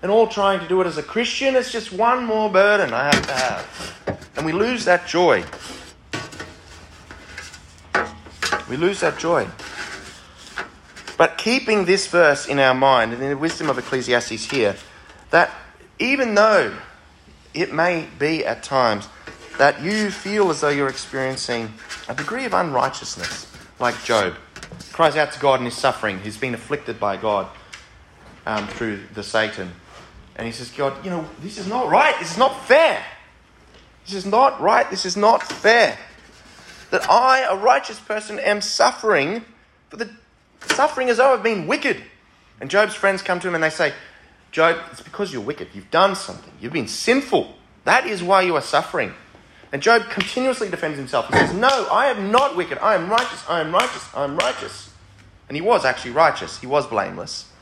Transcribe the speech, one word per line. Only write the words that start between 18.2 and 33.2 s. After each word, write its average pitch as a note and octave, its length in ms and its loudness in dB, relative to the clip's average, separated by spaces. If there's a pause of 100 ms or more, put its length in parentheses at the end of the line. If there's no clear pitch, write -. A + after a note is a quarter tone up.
at A#2 160 -4
times A#2 460 0 (500)
that C#3+ 240 4
you G#3 300 -2
feel G3+ 400 0
as C#3+ 100 -2
though D3 80 2
you're C#3+ 200 0
experiencing B2+ 840 -6 (360)
a - 40 -8
degree G#3 320 -6
of A3+ 80 -4
unrighteousness, C3 1000 -4 (280)
like A#2+ 240 -2
Job G2+ 320 0 (560)
cries D3+ 240 2
out D3+ 160 2
to - 80 -14
God C3+ 220 4
in B2 40 -4
his A#2 100 -6
suffering, G#2+ 440 -2
he's G#2 180 -10
been B2+ 160 -4
afflicted - 460 -8
by G2+ 180 -2
God, G2+ 300 0 (960)
um, G#2 220 -4
through G#2+ 320 -6 (140)
the G#2 100 -10
Satan. G#2 480 -2 (640)
And A2+ 100 -10
he A#2 60 -8
says, A#2+ 200 -14
"God, C#3 340 -4
you F#3 60 -6
know, D#3+ 160 -6 (120)
this F3 180 -14
is F#3+ 100 -10
not A#3 220 -2
right. C#4+ 300 4
This E3 120 -8
is E3 60 -8
not C4+ 280 2
fair. C#4+ 380 6 (1040)